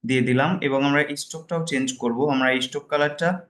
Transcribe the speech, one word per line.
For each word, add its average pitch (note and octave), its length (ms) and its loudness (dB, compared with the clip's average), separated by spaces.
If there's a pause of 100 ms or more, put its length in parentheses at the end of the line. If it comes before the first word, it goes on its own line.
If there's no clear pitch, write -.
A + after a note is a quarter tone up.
দিয়ে B2+ 160 2
দিলাম C3+ 400 2
এবং C3+ 240 0
আমরা D3 300 2
স্ট্রোকটাও E3 500 -6
চেঞ্জ C3+ 320 -4
করব। B2 320 0
আমরা C3 320 2
স্ট্রোক D3 260 -8
কালারটা D3 640 0